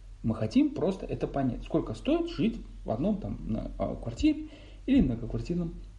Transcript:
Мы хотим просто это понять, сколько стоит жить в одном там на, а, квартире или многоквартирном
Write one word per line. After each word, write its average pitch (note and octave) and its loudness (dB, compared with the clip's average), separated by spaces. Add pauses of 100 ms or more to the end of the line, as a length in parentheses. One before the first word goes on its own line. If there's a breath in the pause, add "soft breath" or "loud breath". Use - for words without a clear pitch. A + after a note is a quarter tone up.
(220)
Мы A2+ 0
хотим C4+ 4
просто F3+ 0
это C3 -2
понять, C3+ -2
сколько C3+ 0
стоит E4+ 2
жить - 0 (260)
в - -4
одном E3+ 2
там - -6
на, - -2
а, - -2
квартире - 0 (380 loud breath)
или C4 6
многоквартирном B2+ 0 (240)